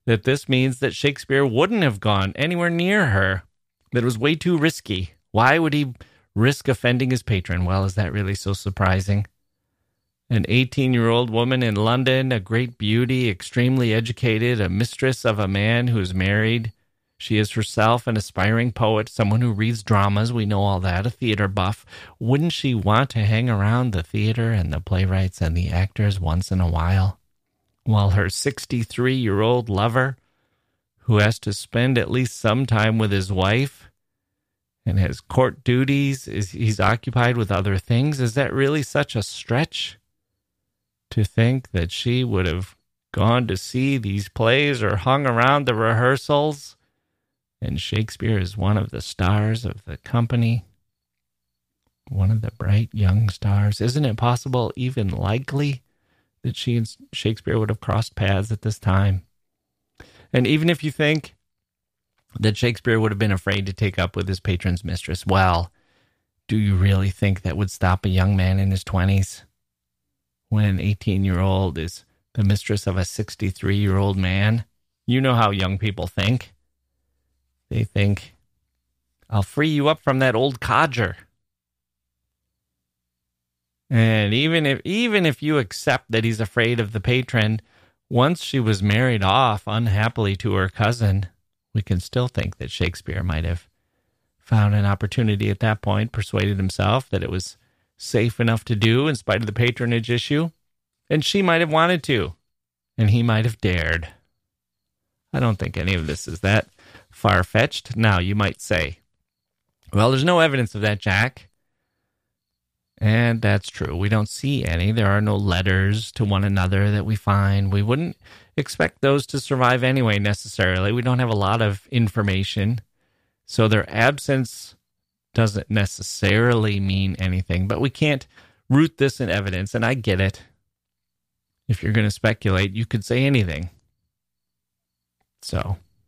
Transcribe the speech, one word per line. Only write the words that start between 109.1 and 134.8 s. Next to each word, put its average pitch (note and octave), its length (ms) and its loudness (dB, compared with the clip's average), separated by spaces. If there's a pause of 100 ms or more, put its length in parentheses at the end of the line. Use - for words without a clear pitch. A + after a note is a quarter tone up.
"Well, G#2+ 200 2
there's C3+ 120 0
no F3 160 4
evidence C#3 360 0
of G#2 60 -6
that, G#2 180 0
Jack." G#2+ 500 -2 (1500)
And A#2 420 2
that's G#2 280 0
true. D2 260 -6
We F#2+ 140 -2
don't G#2+ 200 0
see - 340 -4
any. E2+ 280 0
There A2 180 2
are G2+ 120 2
no G#2 140 0
letters G2 800 0
to A#2 100 -2
one G2+ 200 0
another G2 480 0
that G#2 140 -2
we A2 100 -2
find. G2 580 2
We G2+ 80 2
wouldn't C3 340 -2 (400)
expect - 460 -4
those C#3 260 2
to C#3 120 -4
survive B2+ 440 0
anyway, B2+ 360 2
necessarily. G2 720 0
We A#2+ 100 -2
don't B2 180 0
have B2 100 0
a A2 60 0
lot G2+ 260 0
of G2+ 260 -2
information. G#2 920 0 (640)
So A2 220 2
their G#2+ 220 2
absence C3 880 -2 (580)
doesn't G#2+ 360 0
necessarily G#2+ 1080 0
mean G2 380 0
anything, F#2 500 -2
but G#2+ 140 -2
we C3+ 80 0
can't D3 360 -2 (440)
root D3+ 280 2
this C#3 220 0
in A#2 100 -2
evidence, F#2+ 440 -2
and A2+ 100 -2
I B2 120 0
get G2 260 0
it. F#2+ 220 -2 (1200)
If - 140 -2
you're G#2 100 -2
gonna G#2+ 200 2
speculate, G2+ 600 0
you A2 140 -4
could G#2 180 -4
say B2 220 0
anything. F2+ 460 0 (1700)